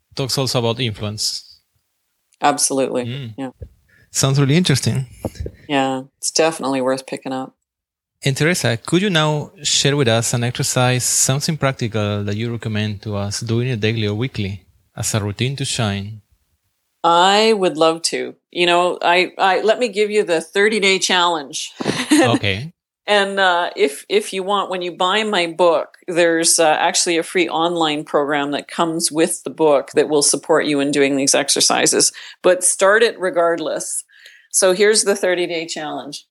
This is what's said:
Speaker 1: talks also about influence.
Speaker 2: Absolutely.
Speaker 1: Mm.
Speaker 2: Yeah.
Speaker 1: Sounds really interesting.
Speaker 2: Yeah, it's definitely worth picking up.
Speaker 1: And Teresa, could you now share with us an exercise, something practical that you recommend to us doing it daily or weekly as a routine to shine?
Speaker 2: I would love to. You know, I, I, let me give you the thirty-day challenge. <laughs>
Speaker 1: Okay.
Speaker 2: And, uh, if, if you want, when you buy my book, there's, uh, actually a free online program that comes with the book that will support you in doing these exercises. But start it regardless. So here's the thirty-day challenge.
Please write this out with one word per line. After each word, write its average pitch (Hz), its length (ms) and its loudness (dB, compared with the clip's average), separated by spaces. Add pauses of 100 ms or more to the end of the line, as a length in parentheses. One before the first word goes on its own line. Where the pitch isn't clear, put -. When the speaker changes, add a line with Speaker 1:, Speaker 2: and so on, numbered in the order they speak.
(140)
Speaker 1:
talks 135 240 -4
also 131 220 0
about 117 200 0
influence. 107 800 -6 (800)
Speaker 2:
Absolutely. 135 640 0
Speaker 1:
Mm. 120 320 -10
Speaker 2:
Yeah. 131 140 -8 (600)
Speaker 1:
Sounds 135 300 2
really 139 160 4
interesting. 135 500 0 (640)
Speaker 2:
Yeah, 135 360 -2 (120)
it's - 140 -8
definitely 135 500 0
worth 131 260 -2
picking 135 260 -10
up. 131 220 -8 (680)
Speaker 1:
And 139 100 2
Teresa, 147 440 0
could 180 240 0
you 214 80 0
now 151 420 0 (100)
share - 360 0
with 127 100 2
us 113 240 2
an 120 120 0
exercise, 127 600 0
something 143 540 0
practical 104 640 -2
that 104 120 -4
you 117 140 -6
recommend 107 520 -6
to 104 140 -6
us 101 240 -6
doing 117 280 -2
it 120 120 -4
daily 110 260 0
or 104 80 -2
weekly 104 500 -6 (320)
as - 180 -4
a 107 80 0
routine 117 340 -4
to - 100 -6
shine? 104 560 -4 (840)
Speaker 2:
I 196 480 4
would 185 240 0
love 160 260 2
to. 127 320 -6 (160)
You 175 160 0
know, 175 360 2
I, 175 360 2
I, 185 240 2
let 214 160 2
me 247 100 0
give 202 220 -2
you 208 140 2
the 165 160 0
thirty-day 196 580 2
challenge. 175 800 -2
<laughs> - 360 -4
Speaker 1:
Okay. 151 600 2 (340)
Speaker 2:
And, 196 340 2
uh, 175 340 2
if, - 360 -2
if 208 240 0
you 185 80 -4
want, 190 260 -2
when 180 140 -6
you 175 100 -6
buy 185 300 0
my 202 240 0
book, 165 500 0 (120)
there's, 165 500 2
uh, 156 200 4
actually 175 380 0
a 160 60 0
free 175 260 0
online 160 560 0
program 143 460 -2
that - 180 -6
comes 165 420 -2
with 160 340 -2
the - 60 -8
book 147 440 2
that 147 160 2
will 151 100 2
support 147 460 0
you 147 140 0
in 139 100 0
doing 139 260 2
these 135 180 2
exercises. - 800 2 (300)
But 180 220 4
start 202 380 4
it 220 160 0
regardless. 170 880 -2 (460)
So 185 240 4
here's 214 300 4
the 196 120 2
thirty-day 175 500 -2
challenge. 147 640 -10